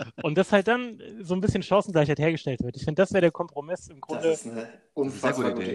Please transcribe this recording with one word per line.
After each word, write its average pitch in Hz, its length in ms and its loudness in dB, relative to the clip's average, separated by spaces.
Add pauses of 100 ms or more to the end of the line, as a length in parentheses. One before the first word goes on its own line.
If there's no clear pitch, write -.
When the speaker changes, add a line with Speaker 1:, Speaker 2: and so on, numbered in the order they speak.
(220)
Speaker 1:
Und 151 140 -2
dass 185 140 2
halt 196 160 4
dann 240 340 -2 (200)
so 180 140 -4
ein 185 60 0
bisschen 185 220 0
Chancengleichheit 160 560 2
hergestellt 147 460 0
wird. 123 120 -8
Ich 131 80 -12
finde, 156 160 2
das 196 120 4
wäre 196 100 4
der 170 80 8
Kompromiss 160 560 -6
im 151 140 -20
Grunde. 160 300 0
Speaker 2:
Das 156 140 0
ist 117 60 -10
eine 113 180 -8 (260)
unfassbar 135 400 -2
Speaker 3:
Sehr 127 100 0
gute - 100 0
Speaker 2:
gute 113 200 -4